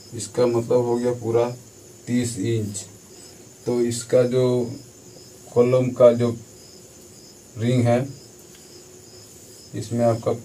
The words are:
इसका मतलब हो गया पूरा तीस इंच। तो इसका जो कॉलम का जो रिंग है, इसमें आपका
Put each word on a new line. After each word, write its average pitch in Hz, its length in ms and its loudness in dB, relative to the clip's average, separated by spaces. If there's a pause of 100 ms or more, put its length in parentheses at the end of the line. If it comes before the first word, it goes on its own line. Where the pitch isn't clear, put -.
(160)
इसका 120 300 -2
मतलब 120 380 0
हो 120 120 -2
गया 120 180 -2
पूरा 117 340 -2 (580)
तीस 123 320 -4
इंच। 110 460 -4 (840)
तो 120 160 0
इसका 120 420 0
जो 127 200 0 (1080)
कॉलम 127 360 4
का 120 220 8
जो 120 180 0 (1300)
रिंग 120 260 0
है, 120 140 4 (1800)
इसमें 117 320 -4
आपका 117 260 0 (120)